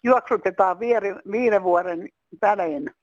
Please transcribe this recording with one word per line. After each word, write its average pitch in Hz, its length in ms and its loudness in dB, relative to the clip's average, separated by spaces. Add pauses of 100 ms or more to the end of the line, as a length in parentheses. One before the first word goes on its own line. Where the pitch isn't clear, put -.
juoksutetaan 196 760 2
vieri-, 202 520 -2
viiden 214 300 2
vuoden 175 460 -2 (340)
välein 170 480 -2 (120)